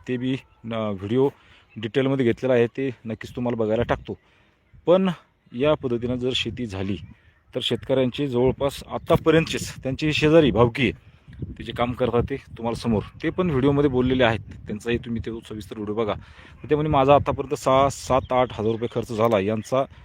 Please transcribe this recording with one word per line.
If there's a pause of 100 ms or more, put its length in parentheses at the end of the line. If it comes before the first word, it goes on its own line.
ते
बी, (400)
अ,
व्हिडिओ (480)
डिटेलमध्ये
घेतलेला
आहे,
ते (140)
नक्कीच
तुम्हाला
बघायला
टाकतो. (680)
पण (420)
या
पद्धतीनं
जर
शेती
झाली (580)
तर
शेतकऱ्यांचे
जवळपास
आतापर्यंतचेच
त्यांचे
शेजारी
भावकी
आहे, (680)
ते
जे
काम
करतात
ते
तुम्हाला
समोर, (200)
ते
पण
व्हिडिओमध्ये
बोललेले
आहेत, (260)
त्यांचाही
तुम्ही
ते (180)
सविस्तर
व्हिडिओ
बघा. (480)
तर
ते
म्हणे,
"माझा
आतापर्यंत
सहा,
सात,
आठ
हजार
रुपये
खर्च
झाला,
यांचा (200)